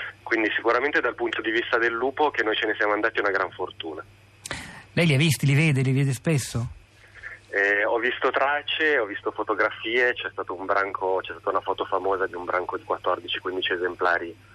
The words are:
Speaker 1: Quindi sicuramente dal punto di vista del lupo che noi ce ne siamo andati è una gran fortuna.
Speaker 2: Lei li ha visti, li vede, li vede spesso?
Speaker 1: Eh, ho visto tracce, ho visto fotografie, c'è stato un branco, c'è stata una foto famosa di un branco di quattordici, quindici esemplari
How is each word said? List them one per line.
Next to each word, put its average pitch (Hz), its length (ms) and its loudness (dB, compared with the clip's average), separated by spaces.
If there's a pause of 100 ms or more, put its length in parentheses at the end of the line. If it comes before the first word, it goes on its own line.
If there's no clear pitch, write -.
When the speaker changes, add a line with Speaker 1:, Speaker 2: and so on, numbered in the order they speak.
(220)
Speaker 1:
Quindi 110 320 0
sicuramente 131 460 2
dal 123 140 0
punto 117 260 -4
di 113 100 -2
vista 113 280 0
del 117 140 2
lupo 135 380 0
che 117 140 -4
noi 107 100 2
ce 113 120 0
ne 104 100 0
siamo 104 160 2
andati 107 240 0
è 117 40 0
una 101 100 2
gran 95 200 0
fortuna. - 540 -10 (880)
Speaker 2:
Lei 175 140 4
li 151 80 6
ha 131 40 4
visti, 151 280 4
li 143 80 6
vede, 147 260 4
li 131 120 2
vede 135 200 4
spesso? 123 560 -2 (800)
Speaker 1:
Eh, 101 360 2
ho 110 140 2
visto 123 320 0
tracce, 147 680 2
ho 110 80 2
visto 104 240 -4
fotografie, 110 800 0
c'è - 180 -6
stato 92 240 -8
un 92 120 -8
branco, 95 560 0
c'è - 100 -10
stata 85 180 -4
una 95 100 2
foto 98 240 -2
famosa 95 420 0
di - 80 -8
un 90 100 -8
branco 90 320 -4
di - 80 -8
quattordici, - 540 -2
quindici 92 340 -4
esemplari 87 640 -2 (180)